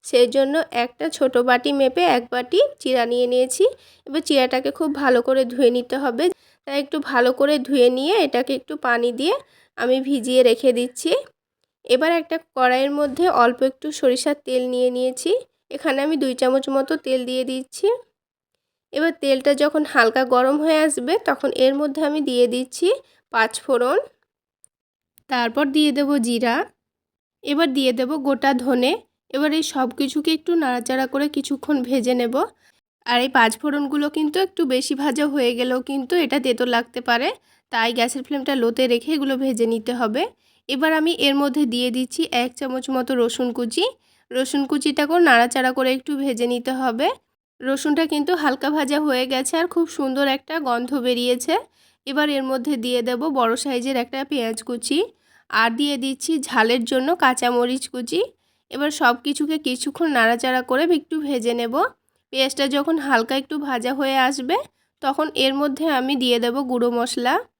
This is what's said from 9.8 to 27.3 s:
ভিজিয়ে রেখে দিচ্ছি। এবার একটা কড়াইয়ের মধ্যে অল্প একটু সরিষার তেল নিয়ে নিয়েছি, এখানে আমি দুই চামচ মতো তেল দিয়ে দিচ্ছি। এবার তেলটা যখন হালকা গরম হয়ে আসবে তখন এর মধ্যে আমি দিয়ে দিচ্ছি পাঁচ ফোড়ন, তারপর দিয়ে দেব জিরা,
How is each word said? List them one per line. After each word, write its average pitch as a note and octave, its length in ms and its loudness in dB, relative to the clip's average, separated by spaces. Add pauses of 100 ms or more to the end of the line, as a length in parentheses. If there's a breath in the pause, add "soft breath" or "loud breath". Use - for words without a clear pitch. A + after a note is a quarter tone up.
ভিজিয়ে B3+ 420 2
রেখে B3 300 6
দিচ্ছি। B3 380 -2 (760)
এবার D4 260 2
একটা E4 260 -2 (180)
কড়াইয়ের C4 360 2
মধ্যে C#4+ 340 0 (180)
অল্প B3 200 2
একটু C4+ 280 -2
সরিষার C#4+ 520 0
তেল B3+ 260 -2
নিয়ে B3+ 220 2
নিয়েছি, B3+ 400 -2 (400)
এখানে C#4 300 -2
আমি D#4 160 0
দুই C4 200 0
চামচ C4 320 2
মতো C4+ 240 0 (100)
তেল C4 220 0
দিয়ে B3+ 200 -2
দিচ্ছি। C4 420 -4 (1040)
এবার D#4+ 260 0
তেলটা C4+ 360 2
যখন D4+ 300 2
হালকা B3 400 2
গরম B3+ 360 4
হয়ে D#4 240 4
আসবে D4 280 0 (120)
তখন C#4 320 0
এর C4 180 4
মধ্যে D4 340 -2
আমি D4+ 120 -2
দিয়ে B3 260 2
দিচ্ছি B3+ 400 -2 (460 soft breath)
পাঁচ A3 280 0
ফোড়ন, C4 380 2 (1300)
তারপর B3 340 0 (100)
দিয়ে D4+ 160 4
দেব C#4 180 0 (160)
জিরা, A#3 300 0 (880)